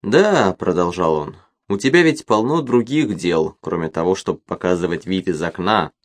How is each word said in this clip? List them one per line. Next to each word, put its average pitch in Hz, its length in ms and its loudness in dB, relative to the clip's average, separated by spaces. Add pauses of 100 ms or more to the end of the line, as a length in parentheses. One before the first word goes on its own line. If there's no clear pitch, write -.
«Да», 139 520 4
продолжал 87 600 0
он, 73 200 -8 (320)
«у 101 80 -2
тебя 147 260 2
ведь 160 220 0
полно 123 380 0
других 120 520 0
дел, 80 460 -2
кроме 85 300 -4
того, 85 240 0
чтобы - 240 -6
показывать 87 680 -4
вид 92 240 -4
из 80 140 -2
окна». 87 500 -2 (120)